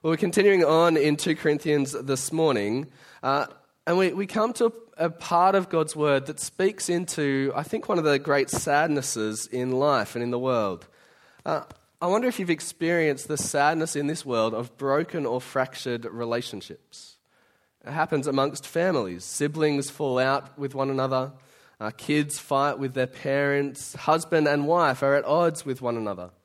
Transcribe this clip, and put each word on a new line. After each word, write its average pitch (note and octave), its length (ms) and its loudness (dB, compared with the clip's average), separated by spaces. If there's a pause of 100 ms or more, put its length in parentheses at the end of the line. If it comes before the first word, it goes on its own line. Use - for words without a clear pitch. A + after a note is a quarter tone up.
Well, D#3+ 80 2
we're E3 60 2
continuing F#3+ 480 4
on D#3+ 320 6
in D3 180 4
two D#3+ 180 -2
Corinthians D3 600 0
this C3+ 400 -4
morning, C3+ 540 0 (360)
uh, C#3 220 0 (400)
and E3+ 120 2
we, F#3 140 2
we F#3+ 160 -4
come A3 240 0
to A#3 140 0
a, A3+ 400 -4
a E3 40 0
part F3+ 460 2
of F#3 140 0
God's D#3 260 0
word C#3+ 300 2
that D3+ 160 -8
speaks - 480 -2
into, C#3+ 680 0
I D3 80 -2
think, - 240 -6
one G3 100 2
of D#3+ 60 2
the C#3+ 160 4
great C#3+ 300 2
sadnesses C#3+ 1000 0
in B2+ 240 -2
life C3 420 2
and A#2+ 80 -4
in A#2+ 80 -2
the B2 100 -2
world. A2 480 -2 (580)
Uh, D#3 160 -4 (400)
I F3 60 -2
wonder A3+ 200 2
if A#3+ 100 -2
you've F3+ 120 -4
experienced D#3+ 800 0
the D3+ 80 -2
sadness D#3 580 0
in C#3+ 120 -2
this D#3 180 -6
world A2+ 280 0
of A#2+ 240 -8
broken C#3+ 480 -2
or B2 140 -2
fractured B2+ 640 -4
relationships. A#2 1120 -8 (680)
It A#2+ 60 -10
happens D3+ 360 0
amongst C#3 400 0
families. B2+ 560 -2
Siblings D3 640 -2
fall C3 300 -2
out C3+ 400 -2
with C#3 160 -8
one C3+ 140 -2
another. C3 420 -2 (480)
Uh, A2 120 -6
kids D3 480 -2
fight C#3 380 0
with C3 160 -6
their B2+ 140 0
parents. C#3+ 880 -2
Husband D#3 540 2
and C#3+ 180 2
wife D#3+ 340 2
are C#3 140 4
at C#3+ 80 2
odds D#3+ 420 2
with C3 160 -6
one A#2+ 140 -2
another. F#2+ 360 -6 (140)